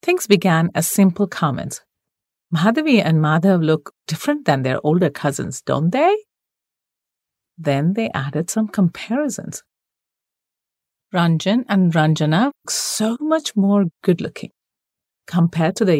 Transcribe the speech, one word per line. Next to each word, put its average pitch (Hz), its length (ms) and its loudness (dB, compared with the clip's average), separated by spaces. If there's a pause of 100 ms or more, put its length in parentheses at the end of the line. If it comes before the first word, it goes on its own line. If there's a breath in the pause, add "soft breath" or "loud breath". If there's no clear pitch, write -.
Things 359 260 -2
began 170 480 4
as 170 100 0
simple 190 420 2
comments. - 540 -6 (720)
"Madhavi 233 480 2
and 160 200 2
Madhav 165 420 2
look 156 300 0 (120)
different 294 380 -4
than 139 200 0
their 127 220 -2
older 165 240 2
cousins, - 520 -6
don't 143 300 0
they?" 370 340 0 (1300)
Then 156 360 0
they 226 160 -2
added 147 400 -6
some 220 180 -2
comparisons. 214 960 -4 (1500)
"Ranjan 175 560 2
and 185 240 2
Ranjana 156 540 2
look - 220 -10
so - 520 -4
much 311 340 -2
more 202 300 2 (160)
good-looking - 500 -4 (760)
compared 170 520 0
to 226 80 0
their 180 140 4